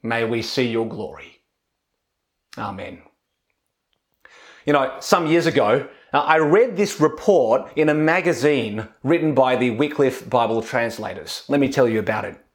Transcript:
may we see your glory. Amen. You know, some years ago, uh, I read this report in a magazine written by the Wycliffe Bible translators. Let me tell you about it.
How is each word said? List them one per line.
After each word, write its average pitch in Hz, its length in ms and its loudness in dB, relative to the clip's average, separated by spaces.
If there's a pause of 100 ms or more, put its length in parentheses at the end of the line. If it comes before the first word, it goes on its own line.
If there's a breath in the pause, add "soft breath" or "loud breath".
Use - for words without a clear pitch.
may 117 220 -2
we 117 160 -2
see 123 260 -2
your 113 220 -2
glory. - 540 -14 (1120)
Amen. 98 460 -12 (1600 loud breath)
You 147 80 0
know, 135 280 0
some 175 260 2
years 160 180 2
ago, 131 420 2 (280 loud breath)
uh, 143 60 4
I 160 180 4
read 190 360 4
this 190 240 -2
report 147 760 2
in 151 140 2
a 147 40 2
magazine 147 920 0 (140)
written 156 320 0
by 127 220 4
the 123 160 0
Wycliffe 139 580 -2
Bible 113 320 0
translators. 110 840 -6
Let 143 120 0
me 135 80 2
tell 139 180 2
you 110 120 0
about 107 260 -4
it. - 180 -14 (120)